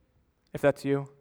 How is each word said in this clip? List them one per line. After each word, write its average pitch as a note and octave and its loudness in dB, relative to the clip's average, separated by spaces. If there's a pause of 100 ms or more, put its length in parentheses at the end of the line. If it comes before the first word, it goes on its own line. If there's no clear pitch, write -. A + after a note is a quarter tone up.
(540)
if D3+ -8
that's C#3 2
you C#3 0 (120)